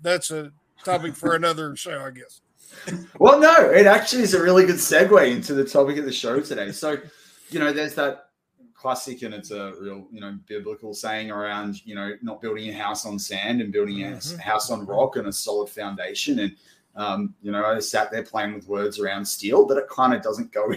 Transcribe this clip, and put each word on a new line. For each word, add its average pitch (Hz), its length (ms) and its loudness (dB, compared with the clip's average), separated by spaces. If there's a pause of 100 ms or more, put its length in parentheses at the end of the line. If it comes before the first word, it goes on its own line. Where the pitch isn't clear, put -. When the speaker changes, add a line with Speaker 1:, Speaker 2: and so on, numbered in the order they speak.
Speaker 1:
that's 175 300 -4
a 151 200 -10 (320)
topic 165 320 -4
for 170 200 0
Speaker 2:
<laughs> - 0 -
Speaker 1:
another 160 400 -4
show, 147 260 -10
I 135 80 -12
guess. 127 320 -20 (800)
Speaker 2:
Well, 277 200 10
no, 311 300 10
it 196 160 8
actually 226 380 6
is 190 100 2
a 170 80 4
really 185 240 8
good 175 120 0
segue 170 540 6
into 123 220 -4
the 135 120 2
topic 143 320 2
of 147 80 -6
the 131 60 -6
show 123 280 -2
today. 104 320 -6
So, 147 260 -6 (540)
you 160 80 -4
know, 147 120 0
there's 147 220 -4
that 143 360 -6 (440)
classic, 131 480 -8
and 110 120 -10
it's 98 180 -16
a 98 280 -10
real, 98 320 -14
you 110 80 -20
know, 101 180 -14 (100)
biblical 104 460 -12
saying 110 380 -8
around, 104 540 -8
you 110 100 -18
know, 101 260 -8
not 113 200 -12
building 107 280 -8
a 107 40 -12
house 104 320 -8
on 104 140 -10
sand 104 420 -4
and 104 100 -6
building 101 320 -2
a 98 120 -10
s-, - 160 -12
Speaker 1:
Mm-hmm. 170 80 -14
Speaker 2:
house 107 320 -4
on 104 140 -6
rock 113 300 0
and 107 120 -6
a 101 60 -8
solid 104 360 -4
foundation. 101 720 -6
And, 101 160 -4 (400)
um, 104 480 -6
you 101 80 -8
know, 104 120 -2
I 110 160 0
sat 107 320 -2
there 113 120 -6
playing 104 320 -8
with 92 120 -18
words 101 320 -4
around 101 260 -6
steel, 127 400 2
but 135 120 0
it 135 80 -4 (100)
kinda 127 240 2
doesn't 120 320 -8
go 107 240 -4